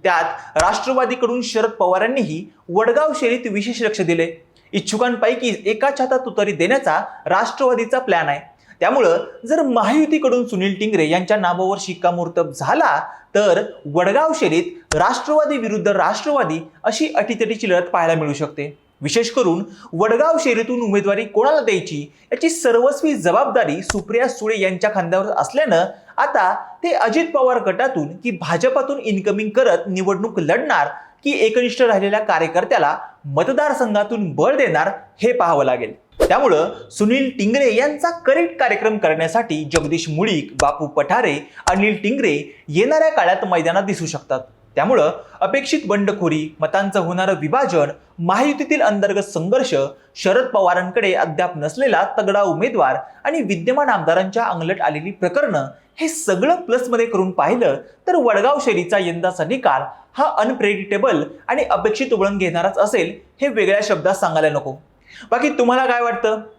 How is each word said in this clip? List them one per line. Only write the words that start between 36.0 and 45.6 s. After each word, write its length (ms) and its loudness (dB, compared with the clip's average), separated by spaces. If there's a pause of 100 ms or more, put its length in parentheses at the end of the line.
त्यामुळं 600 2
सुनील 400 0
टिंगरे 460 2
यांचा 340 2
करेक्ट 500 0
कार्यक्रम 380 0
करण्यासाठी 760 0
जगदीश 360 -2
मुळीक, 520 -2
बापू 260 0
पठारे, 480 0 (360)
अनिल 320 0
टिंगरे 640 -2
येणाऱ्या 420 2
काळात 360 0
मैदानात 380 0
दिसू 220 -4
शकतात. 340 -6 (380)
त्यामुळं 340 4 (300)
अपेक्षित 460 0